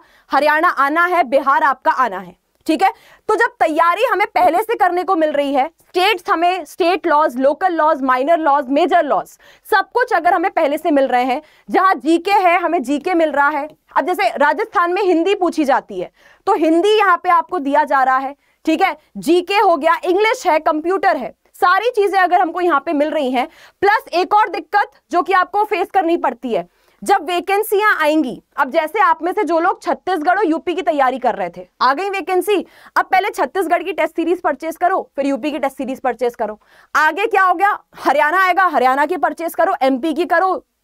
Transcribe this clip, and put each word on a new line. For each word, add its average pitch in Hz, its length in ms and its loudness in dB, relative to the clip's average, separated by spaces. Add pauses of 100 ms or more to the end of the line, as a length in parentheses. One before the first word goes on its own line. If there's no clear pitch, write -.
(320)
हरियाणा 302 360 2
आना 302 380 0
है, 349 180 2
बिहार 269 400 0
आपका 285 280 0
आना 226 280 -2
है, 185 160 -18 (300)
ठीक 311 180 0
है। 392 80 4 (360)
तो 427 80 0
जब 440 120 2
तैयारी 339 560 0
हमें 415 240 0
पहले 359 360 2
से 466 120 -4
करने 359 280 0
को 381 120 0
मिल 311 160 0
रही 285 220 -2
है, 277 140 0
स्टेट्स 370 640 -2
हमें, 349 360 0
स्टेट 339 420 -2
लॉज, 294 300 2
लोकल 294 360 0
लॉज, 311 280 0
माइनर 269 360 2
लॉज, 294 320 0
मेजर 311 360 2
लॉज, 247 220 -2 (440)
सब 392 100 4
कुछ 480 320 -2
अगर 349 200 2
हमें 370 180 0
पहले 294 260 0
से 330 140 -2
मिल 277 160 2
रहे 247 160 0
हैं, 254 180 -4 (280)
जहां 370 300 2
जीके 339 320 0
है, 370 280 4
हमें 339 240 -2
जीके 294 300 -2
मिल 320 180 2
रहा 277 180 2
है। 302 200 -6 (280)
अब 294 80 2
जैसे 349 320 -2
राजस्थान 349 560 0
में 381 80 -2
हिंदी 359 340 2
पूछी 339 280 -2
जाती 220 360 -2
है, 170 120 -10 (340)
तो 381 80 2
हिंदी 339 440 2
यहाँ 392 200 2
पे 359 120 -4
आपको 339 300 0
दिया 285 240 0
जा 277 200 0
रहा 262 140 2
है, 269 180 -8 (300)
ठीक 320 160 0
है, 359 160 0 (200)
जीके 339 380 0
हो 392 220 4
गया, 320 260 2
इंग्लिश 415 440 0
है, 311 120 2
कंप्यूटर 330 580 0
है, 233 180 -10 (180)
सारी 381 360 0
चीजें 392 280 0
अगर 359 240 4
हमको 339 200 -2
यहाँ 311 240 0
पे 330 80 -2
मिल 294 160 0
रही 277 220 -2
हैं, 254 160 -2 (340)
प्लस 415 220 2 (100)
एक 359 200 0
और 415 160 2
दिक्कत 415 420 -2 (200)
जो 349 100 2
कि 370 120 -2
आपको 370 300 2
फेस 403 280 -2
करनी 349 260 0
पड़ती 233 360 -4
है, 180 140 -2 (360)
जब 339 220 0
वैकेंसियां 392 680 0
आएंगी, 302 480 -2 (140)
अब 285 120 -2
जैसे 311 300 -2
आप 330 240 2
में 359 80 -2
से 370 120 -2
जो 320 160 0
लोग 359 220 -2
छत्तीसगढ़ 359 560 -2
और 427 80 0
यूपी 330 280 -2
की 349 80 -6
तैयारी 269 380 0
कर 233 160 -2
रहे 185 220 -6
थे, 180 100 -18 (140)
आ 254 120 2
गई 381 160 -6
वैकेंसी, 370 560 -2 (300)
अब 370 100 0
पहले 381 240 -4
छत्तीसगढ़ 349 540 -4
की 359 100 -8
टेस्ट 320 220 -4
सीरीज 339 260 -2
परचेज 320 360 -6
करो, 359 380 -2
फिर 277 100 -2
यूपी 277 260 -4
की 294 80 -6
टेस्ट 262 180 -6
सीरीज 262 220 -8
परचेज 240 360 -4
करो। 214 240 -8 (360)
आगे 320 320 0
क्या 392 160 0
हो 370 100 2
गया, 381 300 -2 (120)
हरियाणा 302 480 0
आएगा, 370 220 2
हरियाणा 269 400 2
की 330 120 -4
परचेज 320 380 -4
करो, 349 260 0
एमपी 269 320 0
की 320 120 -2
करो, 330 400 0 (180)